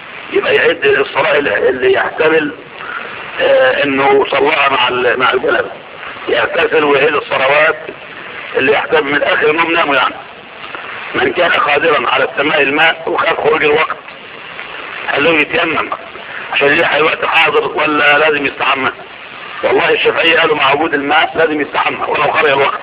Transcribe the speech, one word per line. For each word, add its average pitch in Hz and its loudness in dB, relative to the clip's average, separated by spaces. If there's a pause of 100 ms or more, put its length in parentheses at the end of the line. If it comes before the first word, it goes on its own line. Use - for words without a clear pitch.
(340)
يبقى 143 2
يعد 151 2
الصلاة 139 2
اللي، 127 2
اللي 127 2
يحتمل، 156 2 (880)
آه، - 4
انه 135 2
صلاها - 2
مع - 0
ال-، 123 0
مع 123 2
الجنابة، - 0 (560)
يغتسل 508 2
ويعيد 147 4
الصلوات 143 2 (800)
اللي 135 2
يحتمل 147 2
من 147 0
اخر 156 2
النوم 165 0
ناموا 156 0
يعني. 117 2 (1000)
من - 0
كان 175 2
قادرا 147 2
على 131 2
استماع 156 -2
الماء 151 0
وخاف 160 0
خروج 151 2
الوقت، 156 0 (1080)
هل 139 0
له 160 4
يتيمم 156 0 (640)
عشان 143 2
يلحق 147 2
الوقت 151 0
حاضر 147 2
ولا 147 2
لازم 147 2
يستحمى؟ 131 -2 (720)
والله - 2
الشافعية 156 2
قالوا 160 2
مع 143 2
وجود 151 0
الماء 147 0
لازم 151 2
يستحمى 147 -4
ولو 147 0
خرج 156 2
الوقت. 139 2